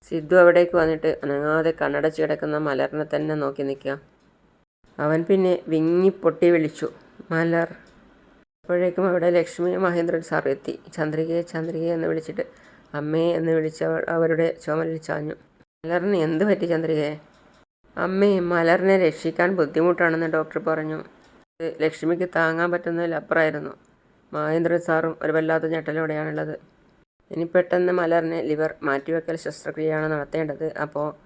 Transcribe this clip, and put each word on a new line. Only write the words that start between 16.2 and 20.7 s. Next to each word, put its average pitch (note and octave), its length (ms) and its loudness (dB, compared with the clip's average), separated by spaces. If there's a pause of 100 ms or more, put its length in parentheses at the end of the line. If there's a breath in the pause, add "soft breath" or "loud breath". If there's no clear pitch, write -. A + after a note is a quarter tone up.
പറ്റി G3 200 2
ചന്ദ്രികയെ?" D#3+ 540 -2 (760)
"അമ്മേ, F#3+ 420 2
മലറിനെ F3 580 4
രക്ഷിക്കാൻ F3 580 0
ബുദ്ധിമുട്ടാണെന്ന് E3 680 2
ഡോക്ടർ D#3 380 -4
പറഞ്ഞു." D#3 400 -4 (580)